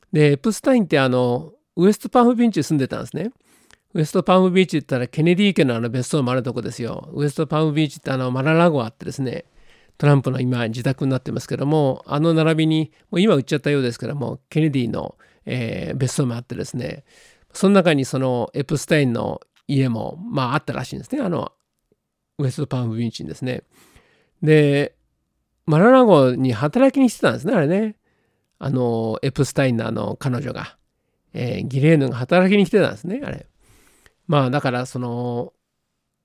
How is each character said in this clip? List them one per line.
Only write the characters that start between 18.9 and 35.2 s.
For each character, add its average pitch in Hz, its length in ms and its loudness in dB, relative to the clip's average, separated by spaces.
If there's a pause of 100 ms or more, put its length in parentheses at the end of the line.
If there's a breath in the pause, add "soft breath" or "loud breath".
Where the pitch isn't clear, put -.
イ 143 80 2
ン 120 60 0
の 113 280 -6 (280)
家 135 200 0
も、 - 300 -6 (100)
ま 131 220 -4
あ、 131 40 -2
あ - 40 -2
っ - 60 -4
た - 80 -8
ら 131 120 -8
し - 80 -12
い 143 40 -10
ん - 20 -10
で - 60 -14
す - 100 -8
ね。 294 80 -4
あ 196 60 -4
の、 165 240 -4 (840)
ウ 143 80 -2
エ 127 40 -2
ス - 60 -10
ト 147 100 -6
パ 127 160 -4
ー 120 40 -4
ム 110 100 -4
ビ 117 100 -2
ー 110 60 -4
チ - 100 -16
に 67 60 -12
で 80 80 -12
す - 60 -12
ね。 127 200 -6 (800 soft breath)
で、 147 520 4 (720)
マ 156 120 4
ラ 226 140 8
ラ 262 120 8
ゴ 143 280 6
に 127 200 0
働 156 400 0
き 277 80 0
に 254 80 4
来 - 60 -4
て - 60 -18
た 165 100 2
ん 117 40 -2
で - 60 -8
す 143 60 -10
ね、 247 80 0
あ 190 60 2
れ 143 80 2
ね。 214 280 -2 (600)
あ 135 120 -6
の、 117 520 -2
エ 131 80 -2
プ 139 140 -2
ス - 80 -4
タ 139 140 0
イ 127 60 2
ン 113 40 0
の 117 100 -4
あ 113 60 -4
の、 113 240 -4
彼 127 260 -4
女 120 100 -8
が。 - 240 -12 (580)
え 113 240 -6
ー、 95 60 -6
ギ 131 160 -4
レ 156 140 6
ー 156 40 4
ヌ 135 100 0
が 123 80 -6
働 175 340 2
き 208 60 4
に 202 80 4
来 - 60 -2
て 208 100 4
た - 80 2
ん - 40 -6
で 107 60 -14
す - 60 -16
ね、 214 180 -8
あ - 80 -10
れ。 - 160 -14 (800 soft breath)
ま 147 180 2
あ、 127 60 0
だ 143 100 -2
か 135 100 -2
ら 123 160 -4
そ 127 120 -12
の、 120 540 -6 (720)